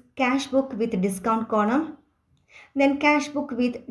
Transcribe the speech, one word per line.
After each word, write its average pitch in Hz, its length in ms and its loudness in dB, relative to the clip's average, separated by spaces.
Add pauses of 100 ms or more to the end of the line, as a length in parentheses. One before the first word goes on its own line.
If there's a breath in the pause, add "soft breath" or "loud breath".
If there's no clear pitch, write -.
(180)
cash 269 300 0
book 269 260 0
with 214 280 -2
discount 220 460 0
column. 226 500 0 (760 loud breath)
Then 285 240 4
cash 294 300 2
book - 220 -4
with 247 260 -2 (140)